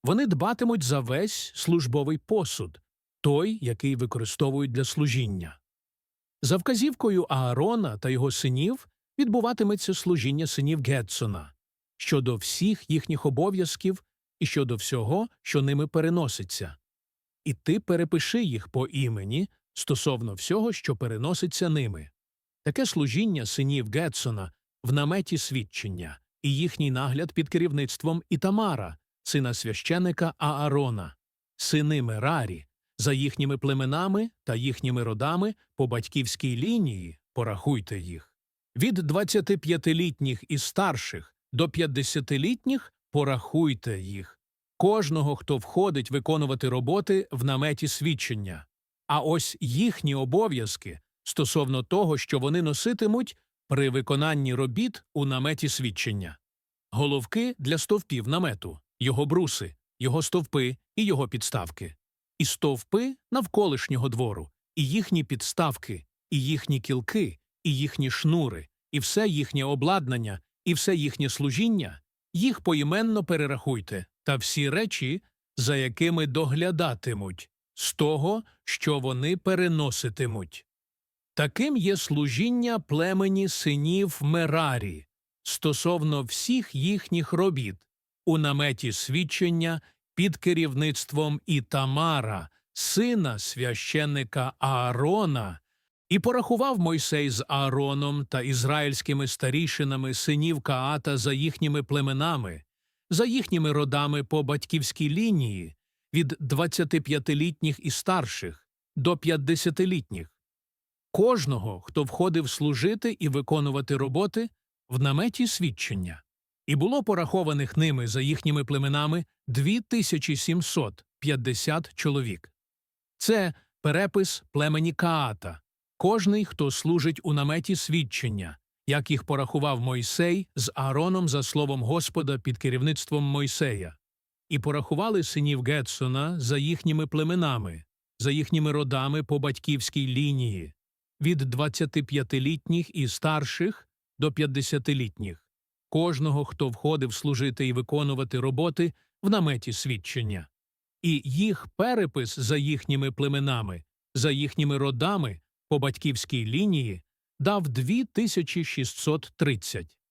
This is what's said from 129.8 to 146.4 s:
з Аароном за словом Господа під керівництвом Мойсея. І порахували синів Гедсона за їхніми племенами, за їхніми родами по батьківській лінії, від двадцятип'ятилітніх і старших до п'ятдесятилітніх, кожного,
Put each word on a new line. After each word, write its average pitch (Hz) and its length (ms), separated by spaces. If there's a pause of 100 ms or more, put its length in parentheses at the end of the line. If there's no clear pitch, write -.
з 117 200
Аароном 160 540
за 135 140
словом 139 400
Господа 139 560
під 127 180
керівництвом 143 640
Мойсея. 135 760 (520)
І 143 100
порахували 151 640
синів 143 400
Гедсона 139 760
за 139 180
їхніми 156 500
племенами, 143 760 (360)
за 127 120
їхніми 151 400
родами 143 520
по 147 160
батьківській 139 680
лінії, 123 640 (480)
від 160 160
двадцятип'ятилітніх 143 1600
і 139 120
старших 156 800 (300)
до 147 120
п'ятдесятилітніх, 131 1120 (460)
кожного, 151 560